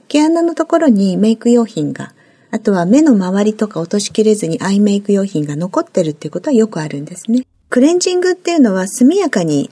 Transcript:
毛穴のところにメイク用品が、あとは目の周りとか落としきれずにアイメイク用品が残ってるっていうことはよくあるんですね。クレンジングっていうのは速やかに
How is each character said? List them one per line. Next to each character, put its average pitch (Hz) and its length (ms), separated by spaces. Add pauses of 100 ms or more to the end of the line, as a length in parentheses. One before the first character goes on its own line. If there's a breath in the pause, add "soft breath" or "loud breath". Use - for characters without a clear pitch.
毛 302 160
穴 330 160
の 339 140
と 320 100
こ 330 140
ろ 320 100
に 196 260
メ 202 140
イ 226 80
ク 240 140
用 240 120
品 151 300
が、 135 200 (380 soft breath)
あ 214 80
と 208 140
は 175 120
目 247 160
の 302 120
周 196 320
り 214 80
と 214 160
か - 100
落 165 100
と 208 100
し - 120
き 214 140
れ 214 100
ず 180 120
に 165 120
ア 190 140
イ 202 80
メ 202 140
イ 202 60
ク 202 120
用 196 100
品 156 220
が 143 100
残 185 260
っ - 40
て - 180
る 156 60
っ 147 60
て 160 120
い - 20
う - 20
こ 175 100
と 311 80
は 285 40
よ 220 140
く 175 140
あ 156 80
る 147 100
ん 147 60
で 175 100
す - 160
ね。 254 140 (240)
ク 247 120
レ 311 120
ン 359 60
ジ 359 160
ン 359 40
グ 359 120
っ 349 40
て 349 140
い 339 60
う 311 60
の 214 120
は 190 140
速 247 260
や 381 160
か 185 140
に 147 280